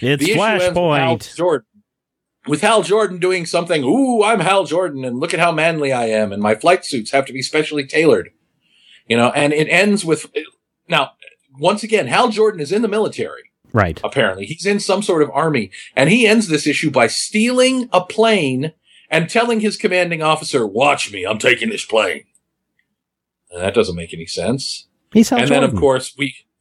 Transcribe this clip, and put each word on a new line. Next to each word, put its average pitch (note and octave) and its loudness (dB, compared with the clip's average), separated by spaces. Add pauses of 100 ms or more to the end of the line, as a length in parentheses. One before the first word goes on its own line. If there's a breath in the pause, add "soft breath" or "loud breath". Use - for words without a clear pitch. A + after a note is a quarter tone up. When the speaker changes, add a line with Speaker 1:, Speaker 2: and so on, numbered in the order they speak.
Speaker 1:
It's C#3 -2
Speaker 2:
The F3+ 0
issue - 2
ends G#3 0
with F3 -2
Hal D#3+ 2
Speaker 1:
Flashpoint. - -16
Speaker 2:
Jordan, E3 -2 (800)
with D3 -2
Hal G#3+ 4
Jordan F#3 0
doing F#3 0
something, F3 0
"Ooh, A#3 2
I'm G#3+ 2
Hal F#3+ 2
Jordan, D3 -2
and B2 -6
look F3 -4
at E3 -2
how E3+ 4
manly D#3 0
I A#2+ 0
am, G#2+ 0
and G2+ -6
my G#2+ 2
flight F3 2
suits A#2 -6
have C3+ 0
to A#2+ -8
be C3 -4
specially D3+ -2
tailored." C#3+ 2 (800 soft breath)
You A2+ 2
know, A#2+ 4
and D3 0
it D3+ 0
ends G3+ 2
with, D#3 -2 (580)
now, D3+ -2 (460)
once G#3 0
again, G#3 0
Hal G3 2
Jordan G#3 0
is C#3+ -8
in G#3 0
the A3+ 0
military. B2 -6 (220)
Speaker 1:
Right. F#2 0
Speaker 2:
Apparently. G2+ -2
He's E3 -10
in G3+ 0
some G3+ -2
sort E3+ 2
of C#3+ 2
army, C#3+ -2 (240 loud breath)
and C#3+ 4
he A3+ 4
ends A3 4
this D3+ -2
issue C#3+ 0
by A#2+ 4
stealing B3+ 0
a F3+ 2
plane D#3+ 0 (380 soft breath)
and E3 0
telling A#3 0
his G#3 -2
commanding F3 -2
officer, D#3 0
"Watch A2+ 0
me, F#2+ -8
I'm G#2+ -4
taking A#2+ 0
this G2 -8
plane." G2 -2 (1300)
And F2 -12
that G2 -2
doesn't F#2 2
make E2+ -12
any E2 -14
sense. A2 -6 (260)
Speaker 1:
He's A3 6
Hal A#3+ 0
Speaker 2:
And F#3+ 0
Speaker 1:
Jordan. C#3 2
Speaker 2:
then, A#2+ -4
of F2+ -2
course, C3 0
we, C3+ -6 (260)